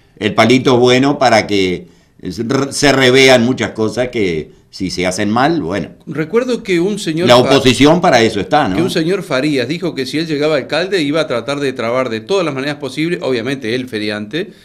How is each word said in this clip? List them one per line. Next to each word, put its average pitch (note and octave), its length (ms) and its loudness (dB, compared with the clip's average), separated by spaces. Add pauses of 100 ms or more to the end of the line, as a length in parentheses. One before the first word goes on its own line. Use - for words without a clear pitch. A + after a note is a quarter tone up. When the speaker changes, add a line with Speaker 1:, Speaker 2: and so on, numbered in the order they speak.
(180)
Speaker 1:
el G2+ 140 -2
palito B2 440 4
es A#2+ 40 4
bueno C3 380 4
para A#2 280 2
que F#2 420 -2 (420)
se G2+ 120 -8
re-, C3 300 -2
se C#3+ 180 2
revean C3 540 6
muchas A#2 280 -2
cosas A2 360 -2
que F2+ 480 -4 (120)
si F#2 220 -8
se F2+ 160 -2
hacen G2+ 240 -2
mal, C#3 320 0
bueno. F2+ 280 -6 (160)
Speaker 2:
Recuerdo A3 560 -4
que F3 180 -2
un G3+ 180 -2
señor E3 300 -2
Speaker 1:
La B2 80 6
Speaker 2:
Fa-, B2+ 60 6
Speaker 1:
oposición C3+ 600 4
para D3 180 4
eso A2 200 2
está, D3+ 280 0
¿no? - 80 -2
Speaker 2:
que D#3+ 60 0
un F#3 80 0
señor F3+ 320 -2
Farías C3+ 460 -2
dijo D#3+ 260 -6
que C3 100 -4
si C3 140 -6
él E3+ 80 -4
llegaba D3+ 300 0
alcalde E3+ 440 -2
iba D3+ 220 0
a - 40 -2
tratar C3 340 -4
de C3+ 120 -2
trabar A#2+ 380 -2
de A2 100 -6
todas F#3 240 -2
las D3 100 -4
maneras C#3+ 220 -6
posibles, D#3 460 -6
obviamente B2+ 520 -4
él B2+ 140 -6
feriante, G#2+ 640 -6 (140)